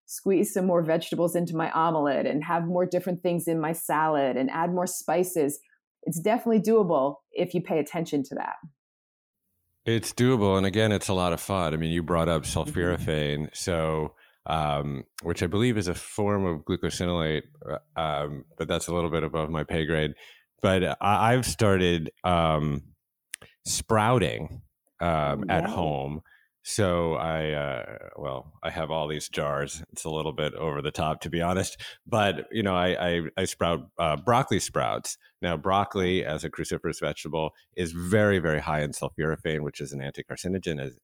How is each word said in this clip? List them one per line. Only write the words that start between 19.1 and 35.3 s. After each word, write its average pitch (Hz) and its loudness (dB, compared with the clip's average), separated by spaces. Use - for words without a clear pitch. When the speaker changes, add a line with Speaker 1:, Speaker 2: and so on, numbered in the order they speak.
Speaker 2:
bit 78 0
above 78 -2
my 78 -2
pay 80 -2
grade. 78 0
But 95 4
I, 98 2
I've 127 2
started, 90 4
um, 78 2
sprouting, 104 2
um, 78 2
at 92 2
Speaker 1:
Yay. 214 -2
Speaker 2:
home, 76 -2
so 87 0
I, 80 -2
uh, 69 -6
well, 65 -8
I 82 -4
have 80 -4
all 78 -2
these 76 -6
jars. 73 -4
It's - -12
a 80 -6
little 78 -4
bit 76 -4
over 73 -4
the 73 -4
top, 78 -2
to 80 -10
be 82 -2
honest, 92 -2
but, 101 0
you 113 -2
know, 98 2
I, 87 2
I, 85 0
I 95 0
sprout, 85 -2
uh, 80 0
broccoli 117 2
sprouts. 58 -2